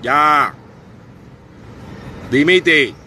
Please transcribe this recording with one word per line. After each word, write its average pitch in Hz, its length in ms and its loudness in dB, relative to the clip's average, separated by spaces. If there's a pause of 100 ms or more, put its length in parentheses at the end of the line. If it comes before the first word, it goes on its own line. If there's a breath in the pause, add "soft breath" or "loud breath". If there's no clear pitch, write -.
Ya. 143 520 2 (1800)
Dimite. 156 640 2 (140)